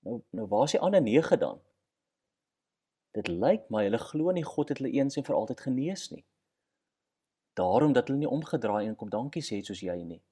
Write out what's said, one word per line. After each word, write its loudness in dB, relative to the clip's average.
Nou, -8
nou -8
waar 4
is -4
die 4
ander 4
nege 4
dan? -2
Dit -4
lyk 0
my 2
hulle 0
glo -2
nie 0
God -2
het -4
hulle -4
eens 2
en -4
vir -2
altyd -2
genees -4
nie. -14
Daarom 4
dat 2
hulle 0
nie 0
omgedraai -2
en -6
kom -12
dankie -4
sê -6
het -8
soos -10
jy -4
nie. -14